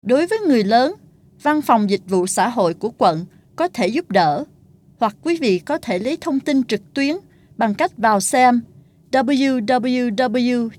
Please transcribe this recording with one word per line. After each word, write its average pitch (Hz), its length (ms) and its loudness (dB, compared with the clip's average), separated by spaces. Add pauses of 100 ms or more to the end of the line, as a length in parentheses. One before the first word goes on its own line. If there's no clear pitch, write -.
Đối 269 200 2
với 440 120 -2
người 285 260 2
lớn, 247 300 2 (480)
văn 302 200 0
phòng 214 280 2
dịch 190 180 -2
vụ 185 180 0
xã 196 220 0
hội 202 260 0
của 214 240 -6
quận 175 280 2 (300)
có 349 120 -2
thể 220 180 -2
giúp 240 240 -4
đỡ, 175 340 2 (540)
hoặc 214 240 -2
quý 330 140 0
vị 214 220 0
có 294 200 -4
thể 196 200 -4
lấy 254 220 -4
thông 269 200 -2
tin 269 240 0
trực - 300 -8
tuyến 277 220 -2 (400)
bằng 220 180 -2
cách 330 220 -4
vào 214 240 2
xem 247 400 2 (500)
W 262 560 0
W 247 480 0
W 247 540 -2 (100)